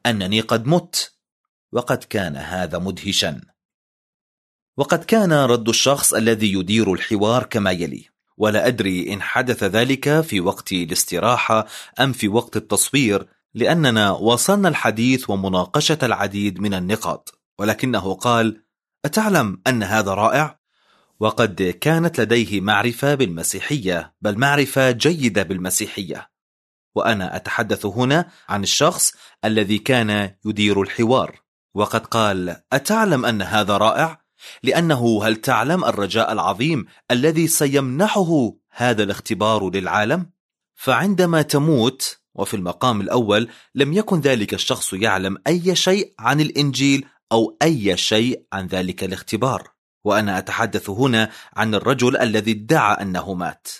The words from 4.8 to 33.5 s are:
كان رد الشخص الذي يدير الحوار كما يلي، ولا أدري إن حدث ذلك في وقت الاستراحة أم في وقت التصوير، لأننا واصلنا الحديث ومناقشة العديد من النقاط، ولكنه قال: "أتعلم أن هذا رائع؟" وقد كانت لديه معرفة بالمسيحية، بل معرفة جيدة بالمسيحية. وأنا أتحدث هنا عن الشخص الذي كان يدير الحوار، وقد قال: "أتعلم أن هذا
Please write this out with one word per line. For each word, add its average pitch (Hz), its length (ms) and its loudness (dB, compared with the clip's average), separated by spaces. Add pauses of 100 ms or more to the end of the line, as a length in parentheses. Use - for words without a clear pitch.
كان 202 300 4
رد 120 360 4
الشخص 135 440 2
الذي 110 400 2
يدير 98 400 2
الحوار 110 500 0
كما 101 280 -2
يلي، 82 340 -6 (320)
ولا 107 300 2
أدري 98 460 -2
إن 98 80 -8
حدث 123 420 -2
ذلك 131 580 2
في 113 180 -2
وقت 90 320 -4
الاستراحة 95 960 0 (320)
أم 131 140 2
في 110 140 -2
وقت 110 300 0
التصوير، 104 680 0 (260)
لأننا 113 580 2
واصلنا 143 580 2
الحديث 123 600 0
ومناقشة 98 760 0
العديد 101 560 -2
من 101 140 -2
النقاط، 92 680 -6 (200)
ولكنه 104 540 -2
قال: 113 500 0 (420)
"أتعلم 151 640 0
أن 120 160 0
هذا 98 300 0
رائع؟" 113 460 0 (600)
وقد 107 420 0 (200)
كانت 165 380 0
لديه 104 420 2
معرفة 117 540 0
بالمسيحية، 92 1080 -4
بل 104 160 -2
معرفة 139 540 2
جيدة 123 520 0
بالمسيحية. 92 840 -6 (680)
وأنا 101 400 -2
أتحدث 104 500 -4
هنا 127 460 0 (180)
عن 101 140 -4
الشخص - 500 0 (320)
الذي 107 320 0
كان 104 580 0 (100)
يدير 101 360 2
الحوار، 113 600 0 (320)
وقد 104 320 -2
قال: 95 560 -2 (120)
"أتعلم 165 520 0
أن 110 160 0
هذا 101 360 0